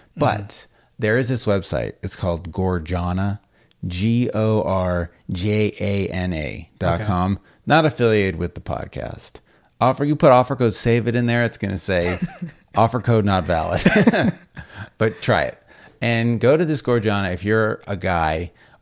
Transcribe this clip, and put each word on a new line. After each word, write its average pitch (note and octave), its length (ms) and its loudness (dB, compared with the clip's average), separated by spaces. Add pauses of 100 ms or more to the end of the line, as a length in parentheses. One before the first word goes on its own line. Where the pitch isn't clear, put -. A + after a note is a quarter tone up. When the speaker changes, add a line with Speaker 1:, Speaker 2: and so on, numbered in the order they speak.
(100)
Speaker 1:
Mm-hmm. - 100 -8
Speaker 2:
But G#2 460 -4 (320)
there G#2+ 180 0
is B2 120 0
this B2 180 -4
website. F2+ 560 -2
It's F#2 120 -8
called E2+ 380 -4
Gorjana, F2+ 840 -2 (480)
G A2 480 0
O A2 280 0
R F2+ 480 -2 (220)
J G#2 480 0
A G2 280 -2
N F2+ 260 -4
A D2 340 -8 (100)
dot F2 240 0
com. F#2+ 300 0
Speaker 1:
Okay. F#2+ 100 -6 (220)
Speaker 2:
Not D#3 220 4
affiliated G#2+ 500 2
with E2+ 180 -4
the - 60 -14
podcast. - 760 -10 (440)
Offer, C3 240 2
you D3 120 2
put D3 160 6
offer B2+ 240 4
code A#2 180 2
save A#2 320 2
it A#2+ 100 0
in A#2+ 100 0
there, A#2+ 180 2
it's A2+ 140 -4
gonna G2 200 -4
say F2+ 400 0 (280)
Speaker 1:
<laughs> - 300 -12
Speaker 2:
offer A2+ 240 4
code A2 240 2
not F#2+ 200 2
valid. E2 420 0
<laughs> G#3 460 4 (680)
But A2 220 0
try G2 220 2
it. - 200 -6 (380)
And A#2 400 0
go B2+ 160 4
to E3+ 80 2
this D#3 180 -2
Gorjana G2+ 500 0
if F2+ 120 -6
you're A2 420 0
a G2+ 100 -6
guy E2+ 560 -2 (300)